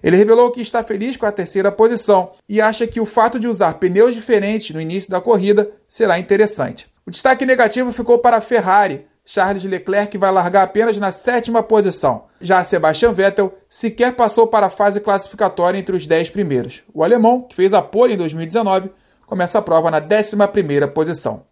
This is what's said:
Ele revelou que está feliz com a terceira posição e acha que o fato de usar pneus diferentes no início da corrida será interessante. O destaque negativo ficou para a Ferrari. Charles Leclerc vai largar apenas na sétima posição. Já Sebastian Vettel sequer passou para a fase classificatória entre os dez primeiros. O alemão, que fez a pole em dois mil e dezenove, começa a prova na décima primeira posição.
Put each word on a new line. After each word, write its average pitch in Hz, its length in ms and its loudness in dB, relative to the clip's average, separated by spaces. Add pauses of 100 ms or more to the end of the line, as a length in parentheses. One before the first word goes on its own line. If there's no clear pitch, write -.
Ele 175 160 2
revelou 226 320 4
que 240 120 -8
está 226 200 -4
feliz 226 340 -6
com 220 120 -4
a 208 40 -2
terceira 196 400 -2
posição 214 600 2 (180)
e 208 100 0
acha 220 280 0
que 233 120 -8
o 220 60 -2
fato 240 340 0
de 220 80 -4
usar 185 280 0
pneus 208 400 2
diferentes 214 580 -2
no 160 80 -8
início 185 300 -8
da 185 100 -2
corrida 208 480 2 (180)
será 190 300 0
interessante. 196 680 -2 (180)
O 180 60 -16
destaque 262 340 0
negativo 247 460 0
ficou 233 260 2
para 240 200 4
a 214 40 0
Ferrari. 196 640 0 (180)
Charles 190 400 -4
Leclerc 196 540 -4
vai 190 140 2
largar 185 320 2
apenas 208 340 0
na 196 140 -4
sétima 233 500 -2
posição. 185 600 0 (180)
Já 180 220 2
Sebastian 170 500 0
Vettel 196 400 0 (160)
sequer 240 460 -2
passou 226 320 2
para 214 180 2
a 196 60 -2
fase 202 300 0
classificatória 196 760 -2
entre 185 180 -6
os 151 120 -6
dez 165 240 0
primeiros. 139 500 -4 (100)
O 156 120 -2
alemão, 240 400 2
que - 120 -20
fez 190 200 2
a 185 80 4
pole 220 320 0
em - 20 -6
dois 160 160 -4
mil 160 80 -8
e 165 60 -8
dezenove, 190 420 -2 (380)
começa 185 320 -2
a - 20 -2
prova 165 300 0
na 156 80 0
décima 208 480 0
primeira 147 400 0
posição. 151 640 -4